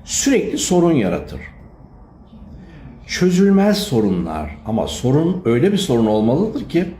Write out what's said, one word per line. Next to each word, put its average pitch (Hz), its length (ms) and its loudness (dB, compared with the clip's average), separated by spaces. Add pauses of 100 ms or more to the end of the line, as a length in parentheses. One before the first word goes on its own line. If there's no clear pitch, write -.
sürekli - 540 0
sorun 170 340 2
yaratır. 87 480 -2 (1700)
Çözülmez 196 720 2
sorunlar 87 880 -2
ama 107 220 -2
sorun 160 580 0
öyle 123 260 2
bir 208 60 0
sorun 117 280 0
olmalıdır 117 640 0
ki 175 160 0 (140)